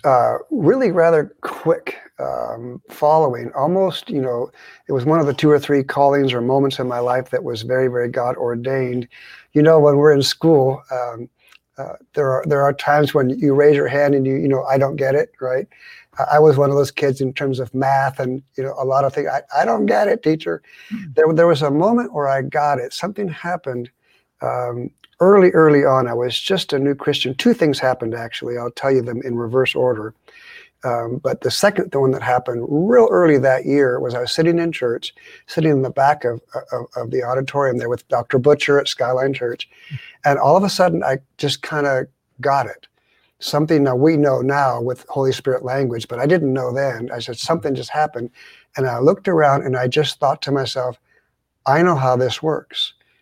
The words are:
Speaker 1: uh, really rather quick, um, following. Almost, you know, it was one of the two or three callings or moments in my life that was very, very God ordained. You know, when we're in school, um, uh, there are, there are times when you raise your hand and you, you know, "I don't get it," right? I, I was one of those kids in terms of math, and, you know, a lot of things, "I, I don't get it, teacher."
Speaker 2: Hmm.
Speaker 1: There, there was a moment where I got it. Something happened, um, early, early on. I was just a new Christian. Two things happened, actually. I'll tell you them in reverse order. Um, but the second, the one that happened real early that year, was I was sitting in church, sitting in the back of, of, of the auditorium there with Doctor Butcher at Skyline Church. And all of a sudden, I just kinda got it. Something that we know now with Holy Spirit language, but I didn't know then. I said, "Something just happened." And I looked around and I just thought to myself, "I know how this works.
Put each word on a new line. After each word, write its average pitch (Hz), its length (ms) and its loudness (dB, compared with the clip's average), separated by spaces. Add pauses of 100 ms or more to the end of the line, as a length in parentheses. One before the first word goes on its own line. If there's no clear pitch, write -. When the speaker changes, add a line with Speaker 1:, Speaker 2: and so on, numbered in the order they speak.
Speaker 1:
uh, 120 360 2 (120)
really 240 400 2
rather 165 420 2 (100)
quick, - 560 -4 (200)
um, 120 720 -8
following. 147 640 0
Almost, 180 580 -2
you 151 100 -4
know, 123 300 -4 (380)
it 139 40 -6
was 127 120 -2
one 156 160 4
of 143 60 0
the 143 80 0
two 151 160 2
or 143 100 6
three 139 240 0
callings 139 480 2
or 120 80 -2
moments 135 400 0
in 127 80 -4
my 120 100 -6
life 123 320 -2
that - 140 -4
was 113 180 -8
very, 127 240 -2
very 123 220 -2
God 123 280 -4
ordained. 123 680 -4 (460)
You 151 100 4
know, 160 160 6
when 147 200 6
we're 151 140 6
in 139 100 2
school, 135 680 2
um, 123 380 -8 (500)
uh, - 140 -12 (220)
there 139 180 0
are, 131 140 -2
there 143 160 2
are 143 100 4
times 147 400 0
when 131 160 2
you 139 260 0
raise 143 220 6
your 143 100 0
hand 143 280 2
and 135 120 0
you, 135 100 -2
you 139 120 -2
know, 131 160 0
"I 135 140 0
don't 139 180 0
get 135 180 0
it," 156 160 0 (120)
right? 127 260 -4 (500)
I, 147 180 0
I - 20 6
was 151 180 6
one 139 140 2
of 139 60 0
those 139 140 0
kids 135 300 -2
in 131 140 -4
terms 135 260 -4
of 120 140 -10
math, 135 440 0
and, 131 240 -6 (140)
you 131 80 -6
know, 139 140 -8
a 135 80 -4
lot 135 180 2
of 135 80 -2
things, 143 160 -4
"I, 139 140 -4 (120)
I 165 120 0
don't 214 180 0
get 208 240 2
it, - 140 -2
teacher." 160 400 -2 (260)
Speaker 2:
Hmm. 196 260 -12
Speaker 1:
There, 156 200 4
there 165 120 6
was 156 140 2
a 147 100 0
moment 220 440 0
where 143 140 -2
I 135 120 0
got 143 380 -2
it. 123 160 -10
Something 202 340 -8
happened, 139 640 -8 (500)
um, 123 500 -6 (300)
early, 185 300 6
early 151 340 6
on. 131 240 2
I 117 60 -4
was 123 260 -4
just 190 320 -4
a 143 60 0
new 139 160 0
Christian. 139 400 -4
Two 240 180 2
things 156 260 0
happened, 120 360 -2
actually. 120 420 -10
I'll 120 140 -8
tell 139 200 -4
you 131 120 4
them 120 200 -6
in 120 140 -6
reverse 120 380 0
order. 110 400 -2 (680)
Um, 120 320 -4
but - 240 -4
the 123 100 -4
second, - 400 0
the 139 80 -2
one 131 140 2
that 127 100 -6
happened 123 460 -2
real 220 420 4
early 165 280 4
that 131 260 2
year, 139 340 2
was 127 160 -4
I 123 60 -4
was 123 100 -6
sitting 170 280 2
in 170 120 -2
church, - 440 -6 (320)
sitting 160 260 0
in 135 100 2
the 127 80 -4
back 139 340 0
of, 120 160 -4 (300)
of, 123 240 -6
of 120 160 -8
the 127 140 -2
auditorium 131 540 -2
there 120 100 -4
with 120 200 -6
Doctor 123 300 0
Butcher 143 400 4
at 135 80 0
Skyline 127 460 -2
Church. 120 360 -8 (560)
And 143 140 2
all 147 180 4
of 196 60 4
a 202 60 0
sudden, 175 340 0
I 135 160 -2 (200)
just 143 240 -4
kinda 139 440 -2 (340)
got 135 260 0
it. - 200 -16 (540)
Something 151 440 0
that 127 120 2
we 156 200 4
know 135 260 2
now 135 380 0
with 123 280 -8
Holy 135 240 -2
Spirit 127 320 -4
language, 127 440 -4
but 120 120 -10
I 139 60 0
didn't 151 260 2
know 127 200 -4
then. 123 380 -4
I 123 100 -10
said, 113 180 -12
"Something 160 360 -4
just 120 160 -10
happened." 147 400 -6 (460)
And 131 100 -2
I 120 120 -4
looked 185 300 2
around 147 340 2
and 131 140 -4
I 127 120 -2
just 147 320 -2
thought 147 220 -2
to 139 100 -6
myself, 123 480 -4 (640)
"I 147 180 2
know 175 140 2
how 127 200 2
this 123 260 -2
works. - 500 -6 (280)